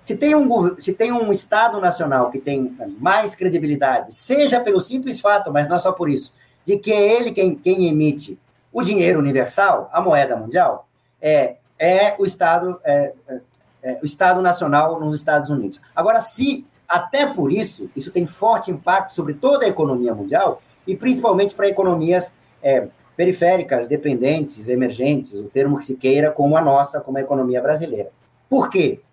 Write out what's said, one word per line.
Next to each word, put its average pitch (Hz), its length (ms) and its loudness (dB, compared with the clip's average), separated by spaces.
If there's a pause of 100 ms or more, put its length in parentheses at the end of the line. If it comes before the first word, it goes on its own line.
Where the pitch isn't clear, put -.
Se - 80 -4
tem 302 200 2
um 285 120 4
gov-, 180 320 0
se 190 140 -4
tem 233 180 0
um 226 200 0
Estado 208 500 2
nacional 143 500 0
que 139 80 -8
tem 135 380 -4 (200)
mais 202 380 0
credibilidade, 147 760 -2
seja 262 480 2
pelo 202 180 2
simples 262 400 -4
fato, 202 320 0
mas 147 160 0
não 175 100 0
só 185 140 0
por 180 180 -4
isso, - 240 -2 (300)
de 202 140 0
que 214 160 -2
é 208 220 4
ele 240 160 -2
quem, 185 240 0
quem 180 320 0
emite 151 520 0 (320)
o 240 100 -4
dinheiro 180 380 2
universal, 143 720 2
a 165 80 0
moeda 143 380 2
mundial, 120 500 -2 (340)
é, 151 340 2 (220)
é 190 400 2
o 196 80 0
Estado, 175 600 0
é, 143 280 0 (140)
é, 131 140 -12 (420)
é 127 180 -8
o 151 40 -8
Estado 180 360 2
nacional 160 580 2
nos 151 160 -4
Estados 147 340 -2
Unidos. 113 320 -6 (120)
Agora, 214 280 0
se - 440 -2 (220)
até 269 380 0
por 147 260 -2
isso, - 420 -2
isso - 180 -8
tem 175 140 -2
forte 220 460 0
impacto 185 420 -2
sobre 151 200 -6
toda 269 320 2
a - 20 2
economia 131 480 -2
mundial, 139 460 -2 (240)
e 190 100 -4
principalmente 220 580 2
para 202 140 0
economias, 180 640 0 (320)
é, 139 240 2 (300)
periféricas, 170 720 0
dependentes, 139 800 -2
emergentes, 127 640 -2
o 104 160 -12
termo 139 280 0
que - 60 -6
se 131 120 -6
queira, 143 360 2
como 147 240 2
a 165 60 4
nossa, 143 400 2
como 135 160 -8
a 135 40 -4
economia 131 400 -2
brasileira. 143 480 -4 (380)
Por 269 220 0
quê? 165 320 -2 (120)